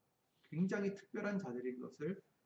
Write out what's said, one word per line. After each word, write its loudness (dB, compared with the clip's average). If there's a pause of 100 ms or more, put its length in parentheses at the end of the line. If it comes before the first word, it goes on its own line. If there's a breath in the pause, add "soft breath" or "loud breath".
(440)
굉장히 2
특별한 -2
자들인 -2
것을, -4 (240)